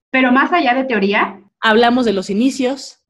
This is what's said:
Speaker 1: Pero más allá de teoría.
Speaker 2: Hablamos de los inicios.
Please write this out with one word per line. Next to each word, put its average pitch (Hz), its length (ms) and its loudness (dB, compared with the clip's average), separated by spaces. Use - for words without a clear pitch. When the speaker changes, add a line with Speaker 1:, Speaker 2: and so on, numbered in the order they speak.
Speaker 1:
Pero 262 220 0
más 277 220 2
allá 285 180 2
de 262 120 -2
teoría. 214 580 -2
Speaker 2:
Hablamos 233 460 2
de 208 80 0
los 190 160 -4
inicios. 254 800 -4